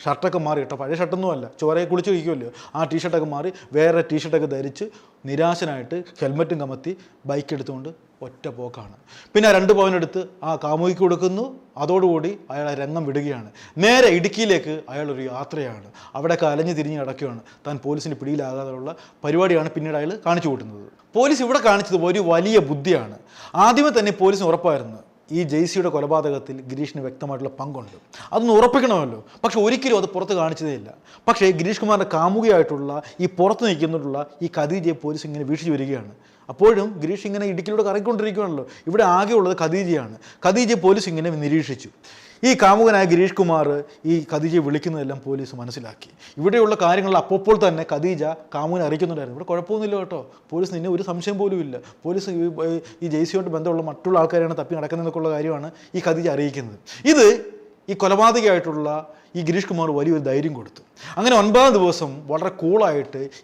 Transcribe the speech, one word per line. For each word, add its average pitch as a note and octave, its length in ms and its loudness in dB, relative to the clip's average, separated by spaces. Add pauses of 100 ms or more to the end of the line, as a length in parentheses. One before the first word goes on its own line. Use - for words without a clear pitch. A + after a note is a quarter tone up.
ഷർട്ടൊക്കെ D#3+ 340 -2
മാറിയിട്ടോ, D3+ 380 -4
പഴയ C#3 180 -6
ഷർട്ടൊന്നും F3+ 380 -4
അല്ല, A#2+ 180 -8 (100)
ചോരയെ D#3+ 240 0
കുളിച്ചിരിക്കുമല്ലോ, E3 680 -2 (240)
ആ D#3 100 -2
ടീഷർട്ടൊക്കെ D#3+ 420 -2
മാറി D3+ 260 -6 (200)
വേറെ D#3+ 300 4 (100)
ടീഷർട്ടൊക്കെ D#3 340 0
ധരിച്ച് C#3 380 -8 (420)
നിരാശനായിട്ട് D#3+ 760 -2 (180)
ഹെൽമെറ്റും D#3 400 -2
കമത്തി C#3 360 -8 (300)
ബൈക്ക് C#3+ 280 -4
എടുത്തുകൊണ്ട് C3+ 580 -12 (100)
ഒറ്റ C3 260 -14
പോക്കാണ്. A#2 480 -14 (380)
പിന്നെ G#3+ 140 6
ആ G3+ 40 8
രണ്ട് F#3+ 200 4
പവൻ F#3+ 220 4
എടുത്ത് F3 260 -2 (220)
ആ D#3 140 -6
കാമുകിക്ക് E3 440 -2
കൊടുക്കുന്നു. F#3 440 2 (320)
അതോടുകൂടി F3 640 2 (120)
അയാൾ C#3+ 180 -6
ആ C#3+ 60 -6
രംഗം D3 300 -6
വിടുകയാണ്. C#3 460 -6 (280)
നേരെ A#3 300 6
ഇടുക്കിയിലേക്ക് F3 800 0
അയാളൊരു C#3 340 -6
യാത്രയാണ്. B2+ 640 -10 (260)
അവിടെയൊക്കെ E3 320 0
അലഞ്ഞു D#3 260 0
തിരിഞ്ഞ് D3+ 280 -4
നടക്കുകയാണ്. B2+ 400 -8 (260)
താൻ C#3+ 120 -8
പോലീസിന് D3 360 -6
പിടിയിലാകാതെയുള്ള C3+ 800 -8 (300)
പരിപാടിയാണ് D#3+ 460 2
പിന്നീട് D#3 260 -6
അയാൾ D3+ 160 -4 (140)
കാണിച്ചു E3+ 220 0
കൂട്ടുന്നത്. G#2+ 380 -8 (280)
പോലീസ് C4 280 2
ഇവിടെ A#3+ 160 2
കാണിച്ചത് G3+ 460 2
ഒരു F3+ 140 2
വലിയ F#3 400 4
ബുദ്ധിയാണ്. C#3 580 0 (380)
ആദ്യമേ A#3+ 440 6
തന്നെ G#3 140 2
പോലീസിന് F#3+ 360 2
ഉറപ്പായിരുന്നു D3 500 0 (340)
ഈ E3+ 100 -2
ജെയ്സിയുടെ E3+ 460 0
കൊലപാതകത്തിൽ C#3+ 720 -2
ഗിരീഷിന് C3+ 400 -8
വ്യക്തമായിട്ടുള്ള C3 580 -8
പങ്കുണ്ട്, C3 360 -12 (360)
അതൊന്ന് A3+ 200 2
ഉറപ്പിക്കണമല്ലോ. G#3+ 720 2 (200)
പക്ഷെ A3+ 160 0
ഒരിക്കലും B3 380 2
അത് F#3 160 -2
പുറത്ത് F#3 200 -4
കാണിച്ചതേ D#3+ 400 -2
ഇല്ല. G#2+ 160 -12 (380)
പക്ഷേ F#3+ 220 4
ഗിരീഷ് F3+ 300 -2
കുമാറിൻ്റെ G3+ 340 0
കാമുകിയായിട്ടുള്ള D#3+ 880 2 (180)
ഈ F3+ 60 2
പുറത്ത് F3+ 420 2
നിൽക്കുന്നുള്ള D3 580 -2 (160)
ഈ E3 140 -4
ഖദീജയെ E3 360 -2
പോലീസ് D3+ 340 -8
ഇങ്ങനെ D3 180 -8
വീക്ഷിച്ച് D#3 280 -4
വരികയാണ്. C3 400 -6 (360)
അപ്പോഴും G#3+ 400 4 (140)
ഗിരീഷ് G3 280 -4
ഇങ്ങനെ G3+ 220 -4
ഇടുക്കിലൂടെ G#3 300 -2
കറങ്ങിക്കൊണ്ടിരിക്കുകയാണല്ലോ. G3+ 840 -2 (220)
ഇവിടെ G#3 160 4 (140)
ആകെയുള്ളത് G3+ 440 2
ഖദീജയാണ്. D#3+ 540 -2 (300)
ഖദീജയെ A3 380 2
പോലീസ് G3 240 4
ഇങ്ങനെ E3 220 -4 (140)
നിരീക്ഷിച്ചു. D3 460 -2 (580)
ഈ C4 40 6 (100)
കാമുകനായ G3+ 420 6
ഗിരീഷ് F3+ 340 4
കുമാർ E3 280 2 (440)
ഈ E3+ 40 4 (180)
ഖദീജയെ D#3+ 340 0
വിളിക്കുന്നതെല്ലാം D3 600 -4
പോലീസ് C3+ 340 -8
മനസ്സിലാക്കി. A#2+ 480 -14 (300)
ഇവിടെയുള്ള G#3+ 440 4
കാര്യങ്ങൾ F#3+ 380 4
അപ്പപ്പോൾ F#3+ 440 2
തന്നെ D#3+ 180 2 (100)
ഖദീജ D3+ 300 -2 (320)
കാമുകനെ D#3+ 320 -2
അറിയിക്കുന്നുണ്ടായിരുന്നു. D3 520 -4
"ഇവിടെ F3 120 -12
കുഴപ്പമൊന്നുമില്ല G3+ 520 -2
കേട്ടോ, F3 180 -8 (300)
പോലീസ് F3 240 -4
നിന്നെ F3 200 -4
ഒരു E3+ 160 -2
സംശയം F3 280 -6
പോലും G3 260 -2
ഇല്ല, C3 120 -10 (280)
പോലീസ് F#3+ 260 -4
ഈ, E3+ 180 -2 (540)
ഈ E3+ 120 -6
ജെയ്സിയോട് F3 420 -2
ബന്ധമുള്ള E3 340 -2
മറ്റുള്ള F3+ 320 0
ആൾക്കാരെയാണ് E3 380 0
തപ്പി D3+ 180 -6
നടക്കുന്നതെന്നൊക്കെയുള്ള E3 580 -4
കാര്യമാണ് D3+ 340 -6 (240)
ഈ F3+ 120 -4
ഖദീജ E3+ 300 0
അറിയിക്കുന്നത്." C3 420 -6 (340)
ഇത് C4+ 140 8 (640)
ഈ G3+ 120 -4
കൊലപാതകയായിട്ടുള്ള G3 840 4 (480)
ഈ F3 120 -4
ഗിരീഷ് F#3+ 220 0
കുമാർ E3 280 0
വലിയൊരു D3+ 320 2
ധൈര്യം D3 280 -2
കൊടുത്തു. - 240 -18 (360)
അങ്ങനെ A#3+ 240 6
ഒൻപതാം B3 360 6
ദിവസം E3+ 320 2 (220)
വളരെ E3+ 200 -2 (100)
കൂളായിട്ട് D#3+ 600 0 (220)